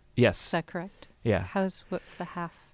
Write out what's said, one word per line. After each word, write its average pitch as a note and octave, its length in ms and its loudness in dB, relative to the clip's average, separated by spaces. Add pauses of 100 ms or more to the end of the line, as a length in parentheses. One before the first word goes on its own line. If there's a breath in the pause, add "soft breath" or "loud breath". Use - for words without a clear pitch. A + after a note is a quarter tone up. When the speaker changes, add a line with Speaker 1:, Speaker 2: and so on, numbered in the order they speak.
(160)
Speaker 1:
Yes. A#2 260 6
Speaker 2:
Is - 100 -6
that E3 140 0
correct? - 420 -10 (140)
Speaker 1:
Yeah. G2 200 4
Speaker 2:
How's, F#3+ 480 -2
what's - 240 -6
the F3+ 100 -8
half? - 500 -10